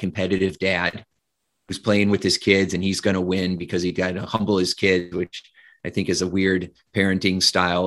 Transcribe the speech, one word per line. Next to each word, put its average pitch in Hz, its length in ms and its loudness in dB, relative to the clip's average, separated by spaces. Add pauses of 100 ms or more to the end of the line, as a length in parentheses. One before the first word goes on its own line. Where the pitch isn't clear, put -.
competitive 92 540 -2
dad 90 340 0 (720)
who's 95 120 -8 (100)
playing 101 220 4
with 98 120 2
his 92 160 0 (100)
kids 98 260 4
and 87 100 -2
he's 95 220 0
gonna 92 280 2
win 92 220 -2
because 87 260 -4
he 90 100 -2
gotta 92 320 -4 (100)
humble 104 240 2
his 92 160 0
kids, 90 420 0
which 87 200 -6 (500)
I - 40 -8
think 95 200 -2
is 90 120 0
a 90 160 -2
weird 95 240 2 (320)
parenting 95 480 2
style 90 440 2